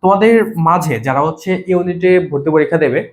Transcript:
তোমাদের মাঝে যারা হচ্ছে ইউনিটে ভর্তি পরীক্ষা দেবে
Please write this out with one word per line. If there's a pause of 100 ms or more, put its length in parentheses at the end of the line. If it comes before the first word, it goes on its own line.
তোমাদের (240)
মাঝে
যারা
হচ্ছে (180)
ইউনিটে (180)
ভর্তি
পরীক্ষা
দেবে (140)